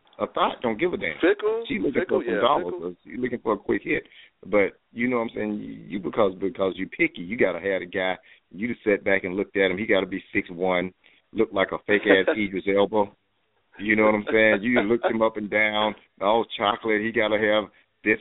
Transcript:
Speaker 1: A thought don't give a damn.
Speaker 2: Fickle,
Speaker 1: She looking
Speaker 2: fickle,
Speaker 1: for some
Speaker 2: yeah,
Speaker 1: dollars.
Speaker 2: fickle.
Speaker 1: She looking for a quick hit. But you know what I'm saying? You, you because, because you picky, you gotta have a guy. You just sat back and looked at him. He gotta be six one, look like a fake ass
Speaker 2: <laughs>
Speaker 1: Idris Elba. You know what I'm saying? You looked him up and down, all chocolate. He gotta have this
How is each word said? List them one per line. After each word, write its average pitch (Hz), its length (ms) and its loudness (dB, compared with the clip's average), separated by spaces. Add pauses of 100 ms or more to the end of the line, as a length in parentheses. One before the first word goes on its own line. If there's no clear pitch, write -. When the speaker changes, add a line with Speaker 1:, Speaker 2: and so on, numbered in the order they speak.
(200)
Speaker 1:
A 104 80 -2
thought 180 340 -2
don't 113 160 -2
give 175 140 -2
a 147 40 -6
damn. 82 240 -6
Speaker 2:
Fickle, 214 460 0
Speaker 1:
She 214 140 -4
looking 139 220 -2
Speaker 2:
fickle, - 180 0
Speaker 1:
for - 60 -8
some 113 100 -2
Speaker 2:
yeah, 101 40 0
Speaker 1:
dollars. 120 260 2
Speaker 2:
fickle. 90 360 -8
Speaker 1:
She - 160 -14
looking 123 240 -6
for 110 120 0
a 101 40 -2
quick 104 240 -4
hit. - 220 -4 (420)
But 95 320 2 (140)
you 120 180 -2
know 123 60 0
what 117 60 0
I'm 113 120 -6
saying? 107 240 -4
You, 110 140 -12 (160)
you 98 100 -8
because, 98 420 0
because 95 360 -2
you 95 100 -6
picky, 156 360 -4
you 92 140 -8
gotta 95 220 0
have 92 240 -2
a 90 40 -10
guy. 92 280 -4 (400)
You 101 140 -6
just 117 160 -8
sat 101 180 2
back 98 220 2
and 90 100 -4
looked 101 220 -4
at 95 160 2
him. 90 40 -2
He 107 100 -4
gotta 95 200 2
be 92 160 -8 (100)
six 101 200 -2
one, 90 420 -2 (380)
look 110 200 2
like 95 200 0
a 82 120 -6
fake 104 220 2
ass 95 260 4
Speaker 2:
<laughs> 147 60 -2
Speaker 1:
Idris 95 240 -4 (100)
Elba. 101 340 2 (760)
You 104 160 2
know 110 80 4
what 107 100 6
I'm 104 160 -2
saying? 110 320 6
You 123 200 2
looked 113 280 0
him 113 100 -2
up 110 160 2
and 104 140 -6
down, 107 460 0 (240)
all 107 260 2 (100)
chocolate. 107 460 0
He 113 80 -2
gotta 107 320 0
have 107 220 2 (400)
this 110 160 2